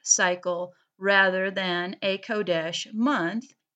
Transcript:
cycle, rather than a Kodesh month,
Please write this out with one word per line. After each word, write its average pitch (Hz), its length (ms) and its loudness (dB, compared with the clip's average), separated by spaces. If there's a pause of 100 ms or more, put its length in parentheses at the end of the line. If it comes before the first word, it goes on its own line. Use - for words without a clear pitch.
cycle, 180 720 0 (240)
rather 190 540 4
than 185 500 -4
a 196 160 0
Kodesh 175 760 -4
month, 220 600 -2 (220)